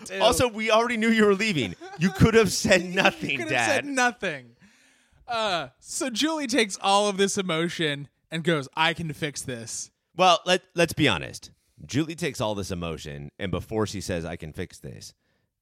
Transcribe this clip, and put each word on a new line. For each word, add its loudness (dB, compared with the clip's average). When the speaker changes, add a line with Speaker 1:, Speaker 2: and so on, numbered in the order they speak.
Speaker 1:
to. -8
Speaker 2:
Also, 4
we -4
already 4
knew 2
you 6
were 6
leaving. 0
You 2
could 2
have 6
said 2
Speaker 1:
<laughs> -6
You -8
Speaker 2:
nothing, 0
Speaker 1:
could -6
have -8
Speaker 2:
Dad. 2
Speaker 1:
said 2
nothing. -4
Uh, -2
so -6
Julie -2
takes 0
all 4
of -2
this 0
emotion -2
and -6
goes, 0
"I 2
can -6
fix -8
this." -10
Speaker 2:
Well, 6
let, 2
let's 2
be 2
honest. -2
Julie -2
takes -6
all -2
this -6
emotion, -8
and -6
before -2
she -6
says, -4
"I -10
can -14
fix -12
this," -16